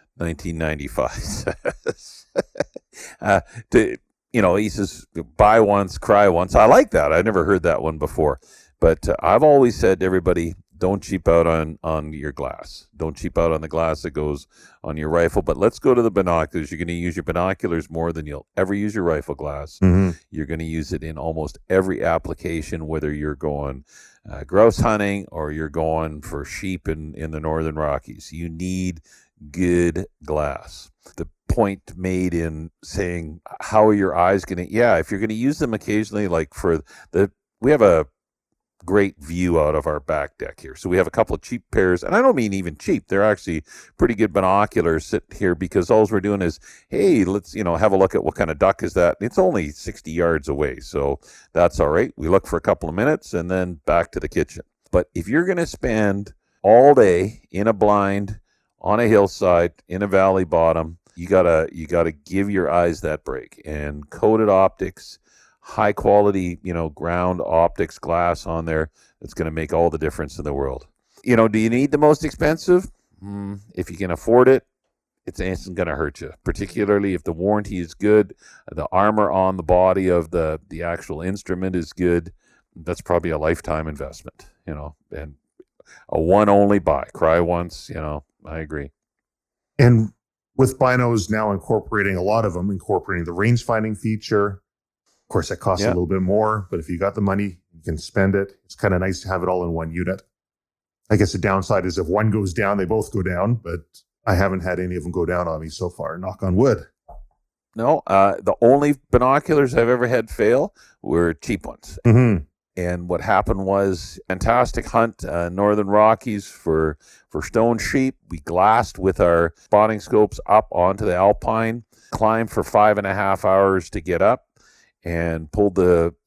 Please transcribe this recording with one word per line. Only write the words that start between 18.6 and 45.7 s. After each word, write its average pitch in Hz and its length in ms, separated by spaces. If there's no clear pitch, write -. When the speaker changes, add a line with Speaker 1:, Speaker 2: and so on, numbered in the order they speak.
Speaker 1:
use 104 220
your 98 100
rifle 76 300
glass. 73 480
Speaker 2:
Mm-hmm. 92 300
Speaker 1:
You're 76 160
gonna 80 180
use 80 300
it - 100
in 78 140
almost 78 400
every 92 340
application, 82 840
whether 76 260
you're 73 220
going, 71 500
uh, - 140
grouse 113 340
hunting 101 540
or 76 200
you're 78 160
going 80 520
for 73 240
sheep - 440
in, 78 260
in 78 160
the 78 100
Northern 80 360
Rockies. 71 560
You 85 180
need 90 500
good 87 560
glass. - 680
The 82 120
point 98 480
made 92 380
in 82 360
saying, 85 560
"How 110 260
are 104 60
your 95 200
eyes 90 300
gonna," 90 240
yeah, 110 300
if 82 120
you're 101 100
gonna 107 120
use 135 280
them 127 120
occasionally, 107 560
like, 82 240
for 82 300
the, 95 180
we 131 80
have 147 100
a 85 260
great 98 340
view 85 400
out 76 160
of 73 100
our 76 140
back 73 400
deck - 220
here. 65 160
So - 120
we 90 80
have 87 120
a - 20
couple - 240
of - 80
cheap - 300
pairs, 92 320
and - 100
I 226 80
don't 254 140
mean 107 160
even 87 240
cheap. - 320
They're 98 160
actually 90 400
pretty 120 180
good 101 180
binoculars 92 720
sitting - 320
here 90 200
because 90 340